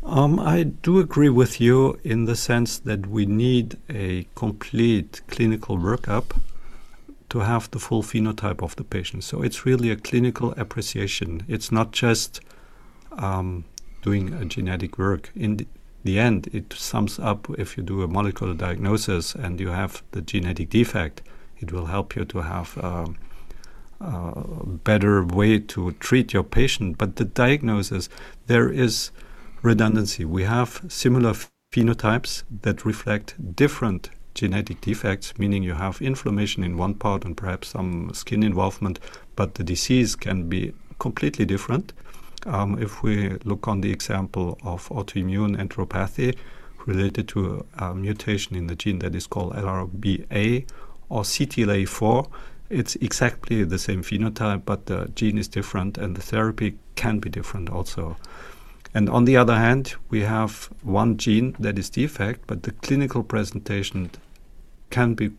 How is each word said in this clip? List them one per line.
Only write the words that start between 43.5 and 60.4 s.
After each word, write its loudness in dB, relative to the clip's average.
on 0
the 0
example -2
of -6
autoimmune -2
enteropathy -2
related 0
to -2
a -4
mutation -2
in -4
the -4
gene -2
that -2
is -4
called -4
L -4
R -2
B -2
A 2
or -2
C 0
T 0
L 4
A 4
four, 2
it's -2
exactly 0
the 2
same -2
phenotype, 0
but -2
the -2
gene 2
is -2
different -4
and -4
the -8
therapy 0
can 0
be -6
different -6
also. -4
And 4
on 6
the 8
other 8
hand, 4
we 2
have 0